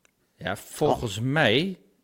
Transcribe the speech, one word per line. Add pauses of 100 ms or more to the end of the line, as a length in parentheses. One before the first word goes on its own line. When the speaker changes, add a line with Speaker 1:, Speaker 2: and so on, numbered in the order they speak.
(360)
Speaker 1:
Ja,
volgens
Speaker 2:
Oh.
Speaker 1:
mij, (240)